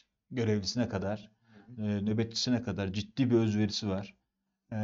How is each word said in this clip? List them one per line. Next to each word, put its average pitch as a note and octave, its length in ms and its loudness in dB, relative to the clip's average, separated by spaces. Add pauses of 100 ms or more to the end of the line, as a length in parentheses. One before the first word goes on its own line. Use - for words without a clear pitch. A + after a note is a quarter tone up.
(300)
görevlisine A2 580 0
kadar, G2+ 420 -4 (480)
e, G#2+ 40 -6
nöbetçisine G#2+ 800 0
kadar F#2+ 300 -2
ciddi G#2+ 380 0
bir A#2+ 60 6
özverisi G#2+ 520 2
var. F#2+ 260 -4 (580)
E, A2 120 -4